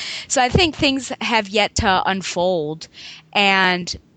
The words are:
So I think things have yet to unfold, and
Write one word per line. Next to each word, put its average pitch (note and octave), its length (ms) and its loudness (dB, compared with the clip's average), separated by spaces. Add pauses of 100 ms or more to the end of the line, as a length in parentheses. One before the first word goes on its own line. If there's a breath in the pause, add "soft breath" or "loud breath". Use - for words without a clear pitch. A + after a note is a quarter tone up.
(260 loud breath)
So - 160 0
I B3 60 2
think E4 260 2
things C4+ 460 0
have A3 300 0
yet G3+ 260 0
to F#3+ 300 2
unfold, F3 840 -2 (460 loud breath)
and F#3+ 600 2 (220)